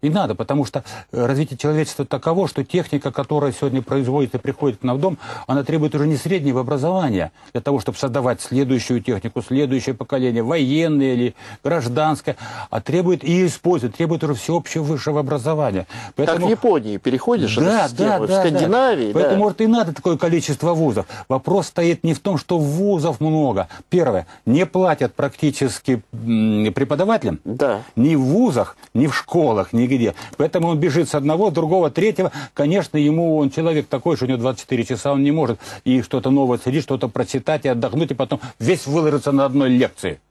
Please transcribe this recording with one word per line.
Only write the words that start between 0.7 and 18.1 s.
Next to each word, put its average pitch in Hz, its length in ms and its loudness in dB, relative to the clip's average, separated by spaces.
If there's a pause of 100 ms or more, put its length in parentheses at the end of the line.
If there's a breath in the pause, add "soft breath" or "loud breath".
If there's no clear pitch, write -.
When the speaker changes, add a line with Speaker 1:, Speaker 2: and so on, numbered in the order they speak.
Speaker 1:
э, 120 120 0
развитие 135 320 -2
человечества 151 460 -2
таково, 165 460 -2
что - 160 -4
техника, 151 480 -2
которая 143 400 -2
сегодня 131 280 -2
производится 131 560 0
и - 40 -2
приходит 135 380 -2
к - 40 -12
нам 127 140 -2
в - 20 -4
дом, 147 180 0 (300 loud breath)
она 135 160 0
требует 156 320 0
уже 147 120 2
не 151 100 2
среднего 143 420 0
образования 131 720 0 (220 loud breath)
для 117 80 -4
того, 143 180 0
чтобы - 180 -6
создавать 123 440 -2
следующую 123 600 0
технику, 113 400 -4
следующее 131 540 -2
поколение, 123 480 -2
военное 143 720 2
или 120 220 0 (280 loud breath)
гражданское, 147 720 0 (340 loud breath)
а - 120 -6
требует 175 420 0
и 175 220 2
использует, 151 500 0
требует 165 300 -2
уже 147 80 -2
всеобщего 160 500 -4
высшего 151 380 -2
образования. 135 680 -2 (200 loud breath)
Speaker 2:
Как 101 80 -18
Speaker 1:
Поэтому 165 320 0
Speaker 2:
в - 20 2
Японии 147 480 2
переходишь, 127 580 0
Speaker 1:
Да, 185 300 2
Speaker 2:
эту 175 60 -4
систему, 208 180 0
Speaker 1:
да, - 100 2